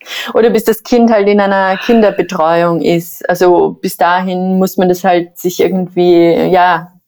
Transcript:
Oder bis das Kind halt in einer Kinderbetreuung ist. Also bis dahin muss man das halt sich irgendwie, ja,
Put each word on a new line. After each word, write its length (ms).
Oder 180
bis 140
das 180
Kind 280
halt 180
in 120
einer 380
Kinderbetreuung 1040
ist. 480
Also 440
bis 160
dahin 600
muss 200
man 100
das 160
halt 340
sich 220
irgendwie, 720
ja, 420